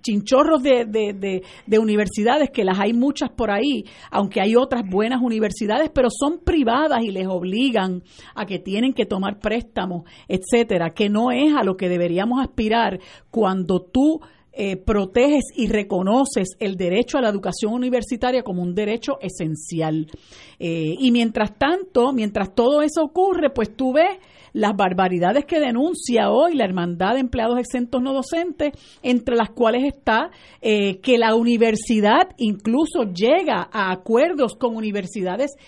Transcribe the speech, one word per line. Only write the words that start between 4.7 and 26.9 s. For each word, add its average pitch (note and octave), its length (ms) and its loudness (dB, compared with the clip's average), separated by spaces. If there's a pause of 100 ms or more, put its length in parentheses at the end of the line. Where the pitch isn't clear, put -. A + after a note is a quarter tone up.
buenas A3+ 360 0
universidades, A3 680 -2
pero B3+ 200 2
son D4+ 320 -4
privadas C#4 600 0
y A3 80 -4
les F#3+ 140 -6
obligan F#3+ 800 -2 (320)
a G3+ 100 -6
que F#3 140 -8
tienen A3 340 -2
que G#3 140 -2
tomar G3 320 -4
préstamos, G#3 640 -6 (240)
etcétera, F#3 640 0
que G#3 180 -2
no A3+ 220 0
es C#4+ 240 2
a A#3+ 80 2
lo F#3+ 140 0
que F3+ 120 -2
deberíamos F3+ 540 0
aspirar A3 560 0 (320)
cuando F#3 500 0
tú, D4+ 400 2 (320)
eh, G3 240 -4
proteges A#3+ 680 2 (100)
y A3 120 0
reconoces G3 840 0 (100)
el G3 160 -4
derecho F#3+ 420 0
a C4 40 2
la A3 80 2
educación G3+ 440 -4
universitaria B3 680 -2
como F3+ 180 -4
un F3 140 -4
derecho G#3 440 -2
esencial. D#3+ 880 -4 (520)
Eh, E3 400 -4
y C4 120 4
mientras A#3 460 0
tanto, C#4+ 560 0
mientras G#3 400 -4
todo C#4+ 300 4
eso D4+ 200 -2
ocurre, F4 460 0
pues G#3+ 260 -4
tú B3+ 180 -2
ves F#4+ 260 2 (340)
las G3+ 220 0
barbaridades F#3 680 2
que D#4+ 160 0
denuncia B3 680 0
hoy D4+ 260 4
la A#3+ 100 2
Hermandad F#3 480 -2